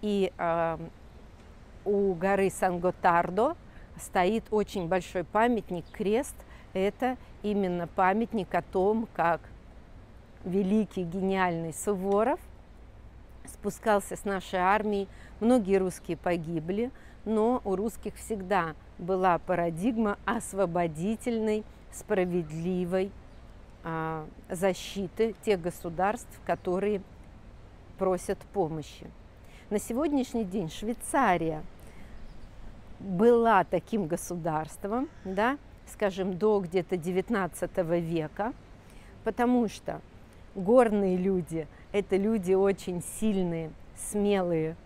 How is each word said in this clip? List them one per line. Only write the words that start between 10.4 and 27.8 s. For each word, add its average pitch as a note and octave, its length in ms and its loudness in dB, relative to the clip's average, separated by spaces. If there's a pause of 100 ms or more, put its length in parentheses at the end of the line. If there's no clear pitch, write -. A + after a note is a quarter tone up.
великий, F#3+ 600 2
гениальный F3+ 680 0
Суворов G3+ 680 2 (1040)
спускался G3+ 680 -2
с - 80 -12
нашей G3 340 -2
армией. G3 500 2 (320)
Многие G#3+ 360 4
русские F#3 400 -2
погибли, E3+ 720 -2 (340)
но A3 400 2
у F#3+ 120 0
русских G#3 400 -4
всегда F#3 580 -2 (240)
была F#3 400 2
парадигма F#3 840 0
освободительной, G3+ 1400 0 (280)
справедливой, F3+ 1160 0 (760)
а, D#3+ 400 -4 (240)
защиты F#3+ 880 -2 (100)
тех G3+ 160 2
государств, F3 840 -4
которые F#3+ 560 0 (960)